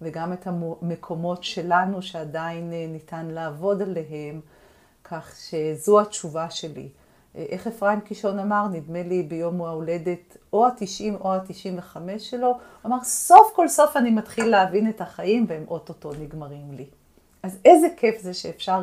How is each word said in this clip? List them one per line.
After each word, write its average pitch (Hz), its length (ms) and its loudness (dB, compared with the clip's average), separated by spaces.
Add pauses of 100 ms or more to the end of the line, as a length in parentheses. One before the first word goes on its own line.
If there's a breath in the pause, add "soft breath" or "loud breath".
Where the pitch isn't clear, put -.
וגם 165 300 -8
את 180 140 -10
המקומות 170 960 -6
שלנו 180 580 0
שעדיין, 165 680 -8
אה, 165 160 -6
ניתן 160 380 -10
לעבוד 165 560 -4
עליהם, 156 580 -8 (640 soft breath)
כך - 320 -12
שזו 156 640 2
התשובה 165 500 -4
שלי. 139 380 -12 (480 soft breath)
אה, 160 120 -10
איך 185 180 -8
אפרים 208 340 0
קישון 202 380 -4
אמר, 208 300 0
נדמה 165 340 -8
לי 180 200 -2
ביום 170 400 -4
ההולדת 165 760 -6 (160)
או 220 140 4
התשעים 214 480 -4
או 190 200 -2
התשעים 190 440 -8
וחמש 180 520 -12
שלו, 247 160 -2
הוא 247 100 2 (300 loud breath)
אמר, 247 180 -2
"סוף - 520 10
כל 339 120 4
סוף 294 280 4
אני 240 140 2
מתחיל 220 380 0
להבין 202 400 4
את 214 120 -6
החיים 196 480 0
והם 156 200 -8
אוטוטו 160 420 -10 (100)
נגמרים 147 520 -14
לי." 135 140 -14 (560)
אז 190 220 -8
איזה 330 220 10 (100)
כיף 220 260 0
זה 180 120 -10
שאפשר 185 480 -4